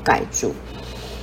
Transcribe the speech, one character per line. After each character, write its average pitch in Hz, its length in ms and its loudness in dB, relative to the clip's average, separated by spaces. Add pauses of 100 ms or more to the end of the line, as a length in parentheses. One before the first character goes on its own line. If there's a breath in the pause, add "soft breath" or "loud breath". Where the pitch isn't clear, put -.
盖 - 160 6 (100)
住。 - 220 2 (680 loud breath)